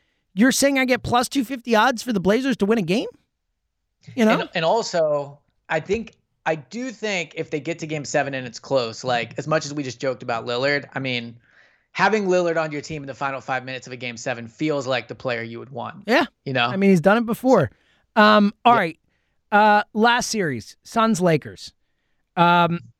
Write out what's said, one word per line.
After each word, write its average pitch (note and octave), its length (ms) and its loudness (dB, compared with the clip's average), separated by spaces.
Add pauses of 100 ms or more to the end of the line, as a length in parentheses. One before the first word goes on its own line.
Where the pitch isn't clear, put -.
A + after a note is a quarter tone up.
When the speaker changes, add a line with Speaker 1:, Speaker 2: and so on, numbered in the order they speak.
(340)
Speaker 1:
you're A#3+ 180 4
saying C#4 260 2
I C4 60 2
get B3+ 180 0
plus A#3+ 280 0
two C4+ 160 -2
fifty A#3+ 280 -6
odds A3+ 300 2
for B3+ 80 -4
the G3+ 80 0
Blazers A3 380 0
to G3 80 0
win A3 120 2
a G#3 40 0
game? G#3 260 -2 (1040)
You A3+ 120 2
know? A3+ 160 4
Speaker 2:
And, E4 120 -8
and E3 120 -2
also, D#3 760 0 (300)
I D#3+ 100 -2
think, G3+ 360 -6 (300)
I D#3+ 100 0
do A#3 360 -10
think F#3+ 460 -6
if D#3+ 120 -8
they D3+ 120 -4
get D#3+ 180 -6
to D#3+ 80 -10
game D3+ 160 -6
seven C#3 300 -2
and C3 120 -8
it's A#2 140 -14
close, A#2+ 460 -4
like, A#2 320 -4
as D3 100 -8
much D#3 180 -2
as C#3+ 80 -12
we D3 100 -6
just B2 180 -10
joked C3 200 -4
about A#2 240 -6
Lillard, C3+ 480 -2
I C3+ 60 -8
mean, A#2+ 400 -6 (540)
having G3+ 320 2
Lillard F3 360 2
on D#3 120 -6
your D3 80 -8
team D3+ 220 -10
in C3+ 40 -14
the C3+ 60 -10
final C3+ 260 -6
five B2+ 240 -6
minutes B2+ 240 -12
of B2+ 60 -14
a B2+ 40 -12
game A#2+ 200 -10
seven A#2 320 -8
feels D3 360 -4
like B2 220 -2
the A#2 80 -12
player A#2 280 -6
you A#2 160 -12
would A#2 120 -16
want. A2+ 360 -12
Speaker 1:
Yeah. C4+ 180 2 (180)
Speaker 2:
You C#3 80 -8
know? A#2+ 140 2
Speaker 1:
I B2 100 -2
mean, G3 140 4
he's F#3 100 6
done G3 180 4
it A#3 80 -2
before. A3 460 2 (460)
Um, G#3+ 360 6 (120)
all A#3 80 8
Speaker 2:
Yeah. A3+ 60 4
Speaker 1:
right. E3+ 200 -2 (500)
Uh, G#3 340 4 (100)
last A#3 360 2
series, D#3 540 -4
Suns G#3+ 380 0
Lakers. C#3+ 500 0 (640)
Um, F3 440 4 (200)